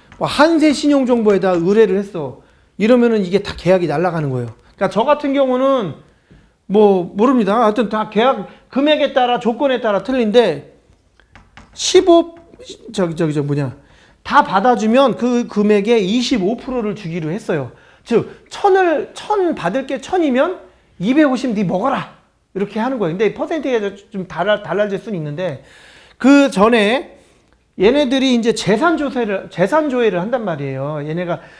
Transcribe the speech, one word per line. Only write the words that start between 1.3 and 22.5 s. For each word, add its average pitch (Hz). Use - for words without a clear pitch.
의뢰를 190
했어. 170
이러면은 226
이게 185
다 -
계약이 175
날아가는 160
거예요. 123
그러니까 196
저 214
같은 285
경우는 262
뭐 196
모릅니다. 233
하여튼 214
다 214
계약 214
금액에 285
따라 247
조건에 247
따라 202
틀린데 226
십오, 339
저기, 170
저기, 160
저 147
뭐냐, 143
다 269
받아주면 220
그 240
금액의 208
이십오 247
프로를 233
주기로 165
했어요. 185
즉 208
천 392
을, 349
천 370
받을 254
게 277
천 359
이면 285
이백오십 254
네 208
먹어라 190